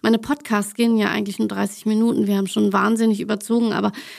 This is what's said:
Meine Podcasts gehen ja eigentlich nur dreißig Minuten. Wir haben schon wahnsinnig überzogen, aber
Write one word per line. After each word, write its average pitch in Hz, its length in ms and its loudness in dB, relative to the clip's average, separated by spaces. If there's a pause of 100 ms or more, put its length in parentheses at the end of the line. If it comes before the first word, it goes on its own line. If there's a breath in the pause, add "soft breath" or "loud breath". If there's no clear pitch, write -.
Meine 226 160 4
Podcasts 220 560 -4
gehen 233 240 2
ja 202 120 0
eigentlich 202 280 -4
nur 220 100 0
dreißig 202 380 -4
Minuten. 220 400 2
Wir 202 100 2
haben 196 100 0
schon 208 280 0
wahnsinnig 214 460 2
überzogen, 220 520 0
aber 202 180 0 (280 loud breath)